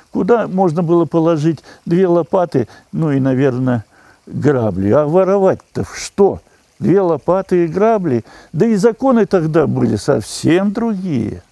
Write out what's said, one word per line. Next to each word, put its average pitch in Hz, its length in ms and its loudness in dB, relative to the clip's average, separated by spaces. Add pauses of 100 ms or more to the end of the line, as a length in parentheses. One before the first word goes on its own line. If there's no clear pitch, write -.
(120)
куда 208 360 0
можно 180 340 0
было 170 240 2
положить 160 540 0 (260)
две 180 220 0
лопаты, 170 600 0 (260)
ну 156 180 -2
и, 139 80 0
наверное, 131 640 0 (420)
грабли. 110 680 -2
А 147 140 2
воровать-то 185 800 0
в - 140 -14
что? 180 420 0 (400)
Две 175 220 2
лопаты 175 640 0
и - 20 -2
грабли? 175 560 0 (300)
Да 165 120 0
и 226 100 2
законы 226 500 2
тогда 160 420 2
были 123 300 0
совсем 160 720 0
другие. 180 800 -4